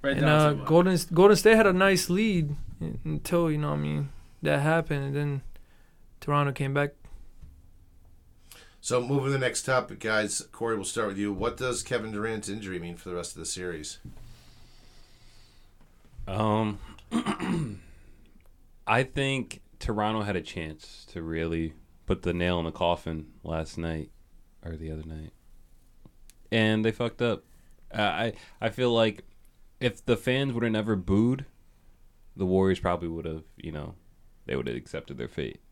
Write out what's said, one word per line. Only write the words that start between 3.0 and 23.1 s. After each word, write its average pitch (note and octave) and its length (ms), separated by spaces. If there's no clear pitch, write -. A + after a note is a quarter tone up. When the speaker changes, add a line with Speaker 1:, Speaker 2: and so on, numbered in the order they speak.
Speaker 2:
until, D#3+ 460
you D3+ 80
know D3+ 120
what D3+ 80
I D3 40
mean, D3 260
that D3 180
happened, D#3 440
and C#3 120
then C#3+ 260
Toronto C#3+ 320
came C3+ 220
back. C#3+ 200
Speaker 3:
So B2 200
moving C3+ 260
to C#3 40
the C#3 80
next B2+ 240
topic, B2+ 380
guys. G#2+ 420
Corey, A#2 240
we'll G2 80
start G#2+ 240
with G2 100
you. G2+ 140
What A2 240
does B2 280
Kevin A2 280
Durant's G#2+ 360
injury G2 320
mean E2+ 160
for - 120
the F2+ 80
rest E2+ 160
of - 60
the D#2+ 80
series? F2 520
Speaker 4:
Um, G#2+ 500
<clears throat> F3 680
I A2+ 160
think C3+ 580
Toronto G#2+ 440
had G2+ 140
a F2 40
chance - 720
to E2+ 120
really E2 520
put - 160
the F2 100
nail F2 260
in E2 60
the E2 80
coffin E2+ 540